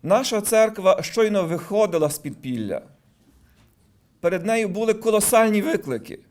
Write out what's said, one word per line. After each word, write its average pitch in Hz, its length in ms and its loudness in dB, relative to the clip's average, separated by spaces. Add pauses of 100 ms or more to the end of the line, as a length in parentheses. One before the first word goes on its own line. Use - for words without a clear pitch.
наша 214 380 0
церква 214 600 2
щойно 208 420 0
виходила 170 640 0
з - 80 -10
підпілля. 113 640 -8 (1400)
Перед 175 260 -2
нею 226 220 0
були 214 260 0
колосальні 214 680 2
виклики. 135 560 -6 (120)